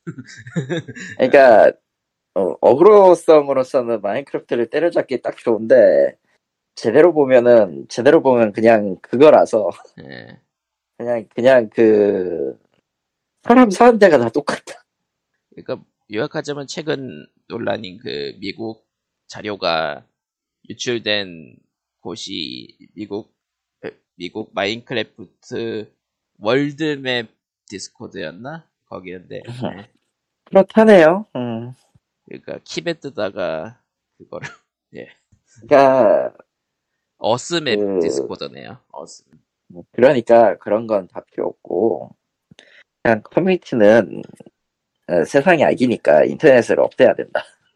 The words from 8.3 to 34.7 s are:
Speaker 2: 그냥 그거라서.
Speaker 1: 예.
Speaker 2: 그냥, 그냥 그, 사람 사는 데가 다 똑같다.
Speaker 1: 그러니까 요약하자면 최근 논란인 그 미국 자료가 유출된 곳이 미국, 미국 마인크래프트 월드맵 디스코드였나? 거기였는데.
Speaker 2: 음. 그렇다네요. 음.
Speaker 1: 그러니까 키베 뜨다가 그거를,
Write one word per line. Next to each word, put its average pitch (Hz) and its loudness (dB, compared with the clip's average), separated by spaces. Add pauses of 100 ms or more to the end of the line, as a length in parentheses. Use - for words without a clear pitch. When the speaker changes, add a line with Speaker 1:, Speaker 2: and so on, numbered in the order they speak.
Speaker 2:
그냥 107 0
그거라서. 120 2 (340)
Speaker 1:
예. 62 -20 (580)
Speaker 2:
그냥, 117 -6
그냥 120 4
그, 95 0 (840)
사람 240 4
사는 233 6
데가 180 6
다 - -2
똑같다. - -8 (720)
Speaker 1:
그러니까 - -12 (300)
요약하자면 143 -8
최근 139 -10 (200)
논란인 104 -10
그 69 -12
미국 110 -14 (400)
자료가 82 -6 (640)
유출된 104 -8 (460)
곳이 78 -14 (180)
미국, 104 -14 (840)
미국 90 -14
마인크래프트 110 -10 (480)
월드맵 135 -6 (400)
디스코드였나? 101 -16 (200)
거기였는데. 92 -18
Speaker 2:
음. 117 -14 (600)
그렇다네요. 196 4 (100)
음. 120 -10 (680)
Speaker 1:
그러니까 - -16
키베 170 -10
뜨다가 98 -8 (380)
그거를, - -16 (240)